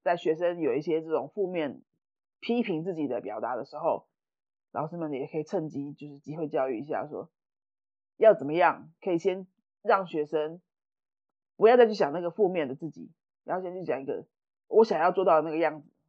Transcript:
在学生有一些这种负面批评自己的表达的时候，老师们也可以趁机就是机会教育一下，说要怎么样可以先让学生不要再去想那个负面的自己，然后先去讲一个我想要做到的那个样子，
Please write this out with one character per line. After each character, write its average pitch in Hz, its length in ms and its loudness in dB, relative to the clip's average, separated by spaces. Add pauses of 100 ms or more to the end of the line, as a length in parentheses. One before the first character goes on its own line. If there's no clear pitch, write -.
在 175 120 2
学 170 200 0
生 175 260 -2
有 143 120 2
一 139 60 0
些 160 220 -2
这 160 80 -12
种 147 260 -2
负 196 120 -2
面 156 340 -4 (580)
批 233 240 -2
评 165 220 -4
自 185 80 -4
己 156 160 -4
的 117 100 -4
表 107 220 -10
达 120 160 -4
的 113 80 -8
时 - 100 -20
候， 151 320 -4 (640)
老 143 160 -6
师 160 80 -12
们 160 160 -6
也 139 160 -6
可 160 100 -6
以 151 60 -4
趁 156 240 -4
机 143 240 -8
就 147 160 -16
是 143 120 -18
机 147 180 -12
会 160 100 -6
教 139 220 -2
育 117 100 -4
一 139 60 -10
下， 135 240 -6
说 147 200 -12 (840)
要 214 180 8
怎 135 120 -2
么 147 80 -4
样 170 360 2 (120)
可 196 100 -4
以 170 60 2
先 185 300 -2 (340)
让 196 240 2
学 160 220 -4
生 160 340 -4 (920)
不 202 120 6
要 240 80 10
再 240 120 10
去 214 80 -2
想 156 180 0
那 175 80 -4
个 175 80 -2
负 185 200 2
面 170 180 -2
的 135 80 -6
自 156 160 -10
己， 85 200 -20 (320)
然 165 140 -6
后 185 60 -8
先 180 100 -10
去 185 100 -10
讲 135 180 -4
一 139 40 -12
个 117 220 -8 (400)
我 220 180 6
想 202 140 -2
要 170 120 4
做 185 140 0
到 175 120 6
的 156 40 4
那 160 80 -4
个 156 80 -4
样 156 240 0
子， 151 80 -20 (200)